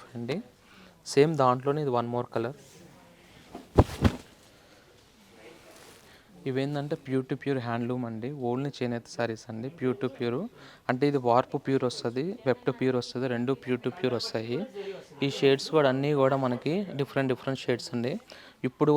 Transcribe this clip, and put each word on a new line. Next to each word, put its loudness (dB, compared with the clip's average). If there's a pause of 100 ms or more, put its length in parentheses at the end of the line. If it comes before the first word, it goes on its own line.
ఫైవ్ -18
అండి. -4 (760)
సేమ్ 6 (120)
దాంట్లోనే 2
ఇది -2
one -2
more -2
color. -2 (4000)
ఇవేంటంటే -2 (100)
pure -2
to -4
pure -2
హ్యాండ్లూమ్ -2
అండి, -8 (200)
only -2
చేనేత -4
శారీస్ -4
అండి, -8 (120)
pure 0
to 2 (100)
pure. -2 (480)
అంటే 0
ఇది 2 (100)
వార్పు 4
ప్యూర్ 2
వస్తది, -4 (220)
వెప్ట్ 0 (100)
ప్యూర్ 2
వస్తది, -4
రెండు 0 (100)
pure -2
to -2
pure 0
వస్తాయి. -4 (680)
ఈ 0 (100)
షేడ్స్ 4
కూడా 6
అన్నీ 0 (100)
కూడా 6 (100)
మనకి -2 (260)
డిఫరెంట్ 0
డిఫరెంట్ -4
షేడ్స్ -2
అండి. -2 (560)
ఇప్పుడు 2